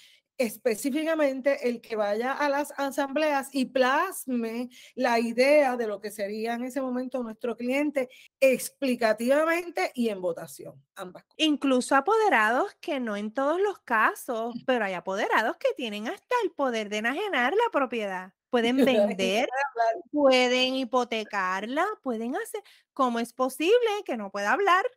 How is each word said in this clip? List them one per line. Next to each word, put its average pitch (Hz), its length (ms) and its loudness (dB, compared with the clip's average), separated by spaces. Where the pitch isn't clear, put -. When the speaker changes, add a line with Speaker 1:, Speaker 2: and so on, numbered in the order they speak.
Speaker 1:
específicamente 269 1300 0
el 233 100 -4
que 226 160 -10
vaya 214 380 0
a 285 160 0
las 285 280 -2
asambleas 277 760 0
y 262 120 0
plasme 254 1040 0
la 240 240 2
idea 247 580 4
de 233 80 -2
lo 202 160 -6
que 214 80 -8
sería 214 460 -4
en 240 80 -6
ese 254 180 -6
momento 254 400 -4
nuestro 226 340 -6
cliente 262 540 -2
explicativamente 269 1600 2
y 233 140 0
en 196 120 -6
votación, 165 640 -8
ambas 185 280 -14
cosas. - 140 -20
Speaker 2:
Incluso 277 580 2
apoderados 285 880 2
que 285 180 -4
no 220 160 -4
en 214 180 -6
todos 285 280 0
los 403 180 -2
casos, 233 760 0
Speaker 1:
Mm. - 100 -12
Speaker 2:
pero 240 200 2
hay 190 80 -4
apoderados 226 640 0
que 523 200 0
tienen 214 300 -8
hasta 403 360 -6
el 370 80 -2
poder 226 380 -2
de 208 80 -4
enajenar 269 560 0
la 440 180 2
propiedad. 208 640 -4
Pueden 240 280 2
Speaker 1:
<laughs> 254 120 6
Hay 247 60 4
que 208 120 6
Speaker 2:
vender, 196 420 0
Speaker 1:
hablar. 226 420 -2
Speaker 2:
pueden 254 640 4
hipotecarla, 226 1080 -2
pueden 240 320 -6
hacer, 440 260 -8
¿cómo 240 260 0
es 240 140 -6
posible 285 400 0
que 269 120 -4
no 196 140 -10
pueda 202 200 -2
hablar? 370 340 4